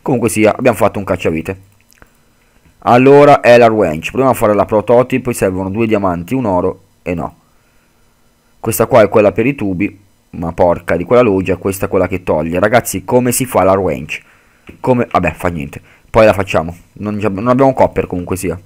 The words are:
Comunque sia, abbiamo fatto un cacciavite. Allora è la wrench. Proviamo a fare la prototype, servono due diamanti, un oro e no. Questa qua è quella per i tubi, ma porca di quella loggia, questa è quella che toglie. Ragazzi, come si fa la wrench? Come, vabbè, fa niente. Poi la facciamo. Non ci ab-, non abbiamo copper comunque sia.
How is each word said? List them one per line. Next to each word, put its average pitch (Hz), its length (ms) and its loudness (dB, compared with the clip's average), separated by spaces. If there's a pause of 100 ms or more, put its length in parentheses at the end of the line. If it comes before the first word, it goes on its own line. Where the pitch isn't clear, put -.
Comunque 120 280 -2
sia, 107 260 2
abbiamo 120 220 0
fatto 104 220 -2
un 95 60 -10
cacciavite. 92 560 -6 (1160)
Allora 139 640 6
è 120 160 6
la 117 120 6
wrench. 87 400 -2
Proviamo 127 220 0
a 113 40 0
fare 104 180 0
la 98 120 0
prototype, 123 680 0
servono 95 360 -4
due 113 180 -4
diamanti, 95 460 -2
un 131 120 -4
oro 92 380 -2 (180)
e 87 120 -6
no. 69 220 -8 (1200)
Questa 113 260 -4
qua 120 160 4
è 101 80 4
quella 107 220 2
per 113 140 -2
i 139 100 -2
tubi, 98 440 -6 (320)
ma 82 220 -8
porca 87 420 0
di 87 80 -4
quella 123 180 2
loggia, 95 360 0
questa 98 280 -6
è 90 40 -10
quella 92 180 0
che 90 160 -8
toglie. 82 360 -2
Ragazzi, 107 440 0
come 123 280 0
si 127 140 -4
fa 95 180 0
la 95 140 4
wrench? 76 440 -6 (580)
Come, 123 300 -2
vabbè, 87 240 -2
fa - 160 -8
niente. 73 320 -10 (280)
Poi 110 160 4
la 107 80 4
facciamo. 87 420 -4 (180)
Non 104 260 -8
ci 101 60 -6
ab-, 98 120 -4
non 117 100 -6
abbiamo 127 260 2
copper 92 340 0
comunque 90 300 -8
sia. 90 280 -6